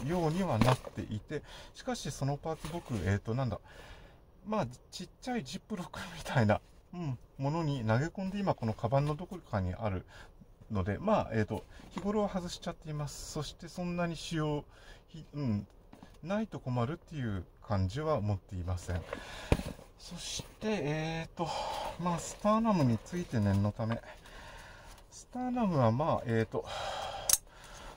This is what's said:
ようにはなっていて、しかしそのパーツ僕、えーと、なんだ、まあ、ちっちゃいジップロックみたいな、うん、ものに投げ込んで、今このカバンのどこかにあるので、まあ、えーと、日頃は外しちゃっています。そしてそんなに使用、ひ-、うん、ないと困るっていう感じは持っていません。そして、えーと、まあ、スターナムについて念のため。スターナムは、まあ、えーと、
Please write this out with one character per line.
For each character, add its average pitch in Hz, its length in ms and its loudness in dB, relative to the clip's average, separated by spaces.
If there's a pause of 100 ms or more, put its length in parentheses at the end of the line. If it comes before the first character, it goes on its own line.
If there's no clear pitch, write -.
よ 170 200 4
う - 20 2
に 185 140 2
は 131 140 2
な 127 160 8
っ - 40 0
て - 240 -8
い 107 160 -4
て、 - 240 -6 (320)
し - 80 -14
か 247 140 -2
し - 160 -6
そ - 120 -4
の 139 120 0
パ 160 160 -4
ー 151 40 -4
ツ 165 160 -8
僕、 170 220 -4 (100)
え 98 120 4
ー - 20 4
と、 113 160 -4
な 135 100 0
ん 120 40 0
だ、 - 100 -4 (880)
ま 214 140 0
あ、 135 60 0 (260)
ち 185 120 -10
っ - 40 -14 (120)
ち 254 120 -6
ゃ 240 40 0
い 202 60 -2
ジ 139 160 -8
ッ - 40 -20
プ 220 120 -10
ロ 180 80 -4
ッ - 60 -10
ク - 100 -12 (180)
み 151 60 -10
た 139 180 2
い 110 60 6
な、 104 140 6 (340)
う - 40 -8
ん、 143 200 -2 (180)
も 139 140 0
の 165 140 2
に 139 160 0
投 110 180 4
げ 143 60 2
込 190 220 -2
ん 190 40 -2
で、 202 80 -2
今 190 160 4
こ - 100 -6
の 110 100 2
カ - 140 -2
バ 135 120 4
ン 147 60 2
の 147 100 0
ど 180 100 -6
こ 180 120 -10
か - 220 -2
に 90 140 0
あ 110 160 -2
る 90 140 -2 (640)
の 98 140 0
で、 101 160 0
ま 196 220 4
あ、 - 100 -4
え 110 100 4
ー - 40 0
と、 - 180 -4 (300)
日 180 60 -6
頃 208 220 0
は 196 60 2
外 175 200 -4
し - 120 -10
ち - 80 -8
ゃ - 20 -4
っ - 60 -8
て 156 140 -12
い - 20 -6
ま 147 160 -4
す。 - 240 -12
そ 151 100 -4
し - 140 -8
て 170 100 -14
そ 180 160 -8
ん 175 140 -2
な 175 100 2
に 165 80 -2
使 - 220 -6
用、 151 280 0 (440)
ひ-、 165 100 -14 (160)
う 147 60 -6
ん、 104 260 0 (560)
な 202 200 0
い 214 40 -4
と 143 140 -8
困 123 260 0
る 147 60 0
っ 175 40 -6
て - 200 -12
い 131 80 -2
う 98 200 -2 (220)
感 95 220 4
じ 120 120 -4
は 156 200 2
持 104 140 2
っ 92 40 0
て - 160 -14
い 92 40 -4
ま 90 200 -2
せ - 140 -6
ん。 82 100 0 (960)
そ - 180 -12
し - 280 -6 (160)
て、 - 20 -14
え 165 720 0
ー - 20 -20
と、 175 120 -2 (520)
ま 175 140 2
あ、 160 60 0
ス - 200 -10
タ 214 100 4
ー 220 100 6
ナ 226 120 4
ム 160 120 6
に 113 140 6
つ - 200 -6
い 175 60 0
て 117 160 2
念 101 240 6
の 104 80 4
た - 140 -2
め。 117 140 -2 (1080)
ス - 220 -18
タ 247 80 -6
ー 254 100 -2
ナ 247 160 2
ム 170 120 4
は、 113 120 8
ま 139 300 4
あ、 - 40 -6
え 113 180 6
ー - 20 4
と、 - 200 -2 (1300)